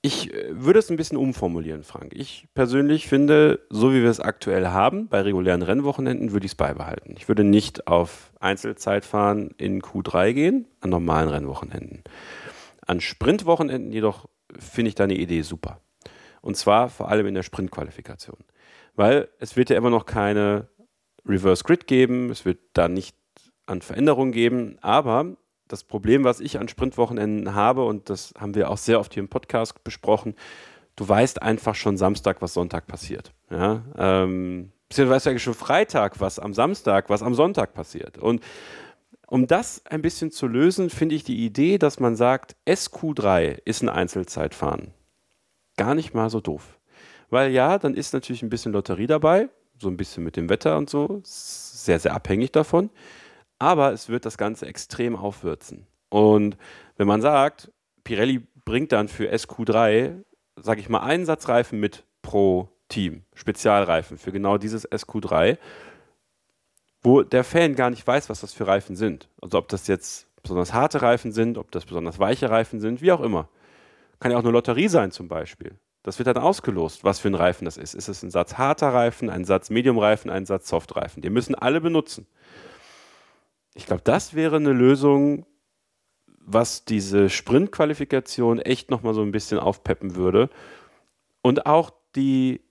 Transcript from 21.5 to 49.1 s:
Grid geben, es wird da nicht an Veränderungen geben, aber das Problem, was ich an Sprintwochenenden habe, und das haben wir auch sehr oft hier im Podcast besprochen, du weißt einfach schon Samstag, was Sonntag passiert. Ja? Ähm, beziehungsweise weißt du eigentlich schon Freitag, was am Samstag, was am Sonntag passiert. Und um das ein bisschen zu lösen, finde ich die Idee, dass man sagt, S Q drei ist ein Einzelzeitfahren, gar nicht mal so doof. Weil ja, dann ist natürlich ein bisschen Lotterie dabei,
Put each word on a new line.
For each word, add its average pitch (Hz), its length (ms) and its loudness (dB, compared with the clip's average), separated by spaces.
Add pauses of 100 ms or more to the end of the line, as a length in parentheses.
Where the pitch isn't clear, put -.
Grid 175 220 2
geben, 127 420 4
es - 160 -12
wird 92 140 -2 (120)
da 85 160 2
nicht 92 300 -6 (480)
an 92 160 -8
Veränderungen 131 500 0
geben, 117 480 0
aber 135 560 0 (320)
das - 160 -14
Problem, 113 400 2
was 123 160 2
ich - 180 -10
an 110 100 -6
Sprintwochenenden 107 840 -4
habe, 120 320 2
und 107 240 -6
das - 300 -8
haben 104 160 -8
wir 104 160 2
auch 104 60 -4
sehr 113 220 2
oft - 140 -6
hier 101 80 -6
im 98 80 -10
Podcast - 540 -6
besprochen, 110 500 -2 (640)
du 98 120 -8
weißt 107 360 2
einfach 110 320 -2
schon 101 200 -2
Samstag, 95 460 0
was 87 140 -8
Sonntag 87 320 -4
passiert. - 460 -14 (180)
Ja? 104 320 -2 (120)
Ähm, 92 760 -2 (180)
beziehungsweise 131 260 4
weißt 135 120 0
du - 20 2
eigentlich 127 140 -2
schon - 100 -4
Freitag, 139 680 0
was 95 200 -4
am 101 160 -10
Samstag, 113 560 0
was 104 100 0
am 120 140 -2
Sonntag 151 400 0
passiert. - 420 -14
Und 117 260 0 (840)
um 127 180 2
das 180 400 -2
ein 156 160 -8
bisschen 160 300 -4
zu - 160 -6
lösen, 165 420 2
finde 160 240 -2
ich 156 100 -4
die 117 220 -4
Idee, 147 320 0
dass 151 220 0
man 117 160 0
sagt, 123 400 0 (100)
S - 240 0
Q 156 240 -6
drei 90 500 2
ist - 200 -4
ein 117 60 0
Einzelzeitfahren, 78 1000 -4 (880)
gar 110 160 0
nicht 156 220 -4
mal 110 160 0
so 113 80 -4
doof. - 400 -10 (500)
Weil 131 220 2
ja, 139 260 4
dann 160 160 -2
ist - 220 -6
natürlich 127 260 -6
ein 113 80 -6
bisschen 113 220 -6
Lotterie 101 340 -4
dabei, 156 440 2 (280)